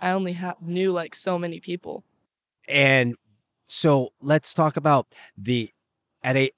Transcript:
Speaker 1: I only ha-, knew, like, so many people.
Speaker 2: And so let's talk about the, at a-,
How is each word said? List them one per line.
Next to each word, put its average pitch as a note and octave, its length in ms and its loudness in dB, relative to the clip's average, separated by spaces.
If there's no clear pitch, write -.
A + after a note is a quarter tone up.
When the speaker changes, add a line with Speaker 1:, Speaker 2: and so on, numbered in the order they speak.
Speaker 1:
I F#3 120 -2
only F#3 200 -2
ha-, F3 300 -8
knew, F3+ 280 -2
like, F3 240 -4
so F3+ 240 -4
many E3+ 220 -8
people. - 420 -10
Speaker 2:
And C3+ 500 2
so C#3 560 0
let's D3 320 0
talk D#3 240 0
about D3 300 2
the, A2+ 340 -2
at C3 160 0
a-, C3+ 220 2